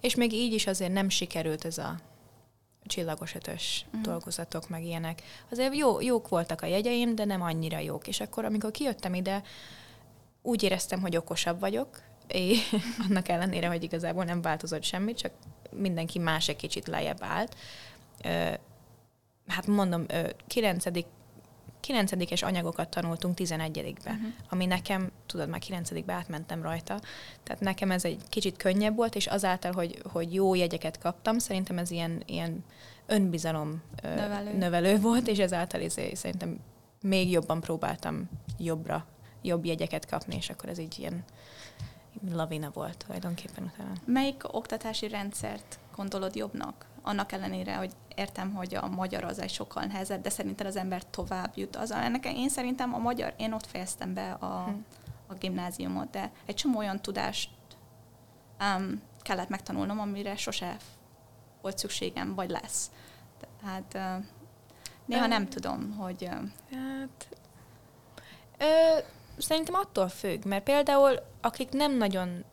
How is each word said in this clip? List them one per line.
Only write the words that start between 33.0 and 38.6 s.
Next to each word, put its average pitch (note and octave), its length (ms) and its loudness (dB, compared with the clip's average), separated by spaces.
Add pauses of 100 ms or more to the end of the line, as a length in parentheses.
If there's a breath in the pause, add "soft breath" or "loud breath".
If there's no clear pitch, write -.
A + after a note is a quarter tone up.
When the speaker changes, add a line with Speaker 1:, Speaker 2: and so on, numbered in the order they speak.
Speaker 1:
önbizalom, D#3+ 760 2 (200)
ö, - 120 -4
Speaker 2:
Növelő. G3+ 380 -2
Speaker 1:
növelő F3+ 480 6
volt, A#3 280 6
és G3+ 100 4
ezáltal F3+ 420 2
izé, - 340 -2
szerintem F3 440 -4 (440)
még F#3+ 280 6
jobban E3 300 4
próbáltam D#3+ 680 -2 (300)
jobbra, D#3+ 480 -2 (360 loud breath)